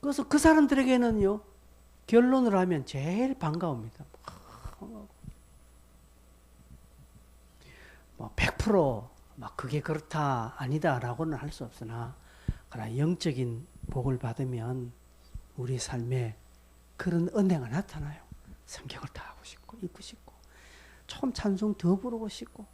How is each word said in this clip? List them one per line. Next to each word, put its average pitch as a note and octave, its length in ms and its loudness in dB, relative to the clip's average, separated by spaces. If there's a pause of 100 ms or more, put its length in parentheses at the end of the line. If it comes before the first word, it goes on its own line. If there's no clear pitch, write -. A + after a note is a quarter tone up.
그래서 C#4 280 -2
그 D4 100 6
사람들에게는요. B3+ 1000 6 (640)
결론을 B3 500 6
하면 F3+ 300 2
제일 F#3+ 480 -2
반가웁니다. D3+ 680 -4 (200)
막 - 540 -16
반가워. G#3 300 -16 (3000)
뭐 G#2+ 200 -10
백 - 220 0
프로 C#3 520 2 (260)
막 - 200 -14
그게 C#3 240 -4
그렇다 C#3 760 -2
아니다라고는 C#3 800 -2
할 D3 120 -8
수 - 140 -12
없으나 A#2 500 -10 (540)
그러나 A2+ 280 -8
영적인 C3+ 680 -2 (240)
복을 C3 280 0
받으면 B2 760 -4 (640)
우리 B2 220 -4
삶에 A#2+ 580 -4 (600)
그런 E3+ 380 0
은혜가 F3 340 2
나타나요. D3 540 -6 (440)
성경을 - 420 -14
다 - 220 -14
하고 - 140 -20
싶고 - 380 -20
읽고 - 180 -10
싶고 - 320 -20 (760)
조금 - 260 -4
찬송 G#3 420 0
더 F3 220 4
부르고 A3 320 -4
싶고 - 460 -14